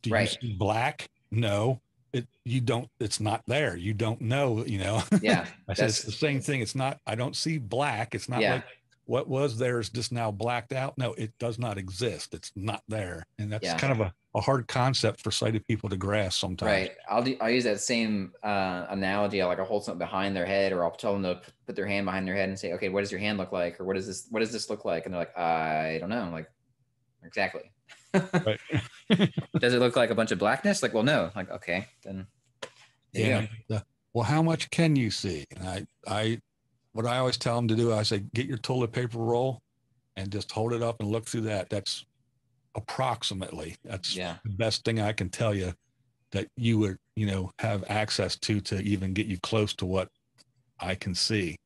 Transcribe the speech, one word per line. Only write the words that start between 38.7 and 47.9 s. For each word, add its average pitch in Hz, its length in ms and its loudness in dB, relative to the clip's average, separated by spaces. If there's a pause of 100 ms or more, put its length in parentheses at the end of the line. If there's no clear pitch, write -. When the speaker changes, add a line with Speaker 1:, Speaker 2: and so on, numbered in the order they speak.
Speaker 1:
paper 120 260 -4
roll 120 420 2 (560)
and 95 160 -6
just 101 200 -6
hold 113 220 0
it 117 80 -2
up 117 180 -2
and 104 100 -2
look 110 160 -2
through 113 160 -2
that." 104 280 -2
That's - 340 -4 (720)
approximately, 104 1080 -4
that's 92 360 -6
Speaker 2:
Yeah. 85 240 -6
Speaker 1:
the 107 80 -6
best 110 320 0
thing 113 160 2
I 107 140 0
can 92 160 -2
tell 107 240 0
you 92 200 -2 (580)
that 98 240 -2
you 113 240 4
would, 98 180 2 (180)
you 107 100 0
know, 95 240 -2 (100)
have 104 300 -2